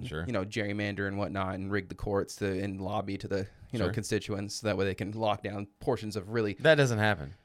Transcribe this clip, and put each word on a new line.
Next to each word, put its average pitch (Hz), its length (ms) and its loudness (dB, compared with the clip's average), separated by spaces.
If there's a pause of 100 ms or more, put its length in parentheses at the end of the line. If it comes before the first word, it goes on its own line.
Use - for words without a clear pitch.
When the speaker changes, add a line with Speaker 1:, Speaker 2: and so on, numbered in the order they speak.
Speaker 1:
Sure. 82 220 -4
Speaker 2:
you 127 80 -2
know, 95 100 0
gerrymander 101 640 -2
and 98 100 -2
whatnot 98 360 -2
and 95 180 -4
rig 95 160 0
the 92 80 -10
courts 98 400 0
to, 104 100 0 (160)
and 98 160 -4
lobby 98 380 -2
to 107 120 -8
the, 98 200 0 (220)
you 120 80 -2
know, 101 80 4
Speaker 1:
Sure. 87 80 0
Speaker 2:
constituents 101 640 -2
so 113 100 -6
that 101 100 2
way 95 80 2
they 95 100 2
can 107 180 -4
lock 107 300 0
down 101 240 -6 (140)
portions 110 340 -2
of 98 140 -6
really 107 320 0
Speaker 1:
That 156 140 8
doesn't 127 240 6
happen. 95 340 2 (120)